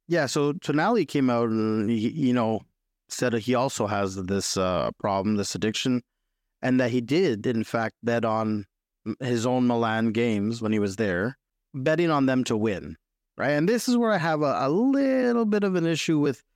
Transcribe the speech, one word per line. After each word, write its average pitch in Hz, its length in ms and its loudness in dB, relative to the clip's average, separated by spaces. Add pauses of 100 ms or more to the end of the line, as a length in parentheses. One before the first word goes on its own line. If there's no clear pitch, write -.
Yeah, 165 200 0
so 147 260 0
Tonali 160 540 0
came 135 220 2
out 120 200 2
and 110 400 0
he, 117 200 0
you 139 240 0
know, 110 280 0 (480)
said 123 240 -2
that 117 60 2
he 117 160 0
also 120 320 0
has 101 280 -2
this, 95 420 -2
uh, 90 420 0
problem, 101 380 0
this 98 180 -4
addiction, 110 480 -2 (580)
and 127 180 2
that 123 120 0
he 123 100 0
did, 131 460 0
in 113 160 0
fact, 110 400 -4
bet 117 220 0
on 110 400 -2 (400)
m-, 110 140 -6
his 120 260 -2
own 127 200 2
Milan 113 460 0
games 113 500 0
when 107 100 -2
he 107 80 2
was 98 180 -2
there, 104 400 -2 (360)
betting 160 380 0
on 139 140 2
them 127 180 2
to 113 140 -2
win, 87 400 -4 (400)
right? 127 140 -2
And 147 160 2
this 226 200 0
is 240 100 2
where 233 140 2
I 202 60 2
have 156 240 0
a, 139 200 0
a 135 80 0
little 247 760 2
bit 208 180 0
of 190 120 0
an 170 100 0
issue 165 340 0
with 143 240 0 (120)